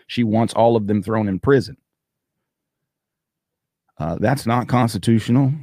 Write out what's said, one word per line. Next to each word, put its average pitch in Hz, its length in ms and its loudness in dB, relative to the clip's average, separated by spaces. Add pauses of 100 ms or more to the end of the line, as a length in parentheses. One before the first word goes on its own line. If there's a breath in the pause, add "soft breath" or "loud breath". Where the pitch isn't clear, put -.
she - 160 -4
wants 110 320 0
all 117 220 4
of 107 100 -2
them 104 160 0
thrown 110 260 -2
in 95 120 -4
prison. 135 360 0 (2250)
Uh, 80 240 -6
that's 131 260 -2
not 117 220 0
constitutional. 117 840 2 (100)